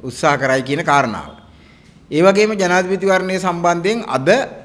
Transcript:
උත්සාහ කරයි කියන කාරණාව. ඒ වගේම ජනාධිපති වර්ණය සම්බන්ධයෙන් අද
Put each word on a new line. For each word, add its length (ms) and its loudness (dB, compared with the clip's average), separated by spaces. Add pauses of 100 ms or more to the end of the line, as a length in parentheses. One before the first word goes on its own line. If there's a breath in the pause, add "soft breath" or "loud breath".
උත්සාහ 360 0
කරයි 260 0
කියන 200 -4
කාරණාව. 460 0 (800 soft breath)
ඒ 100 0
වගේම 320 4
ජනාධිපති 520 0
වර්ණය 340 0
සම්බන්ධයෙන් 680 -2
අද 220 -2 (380)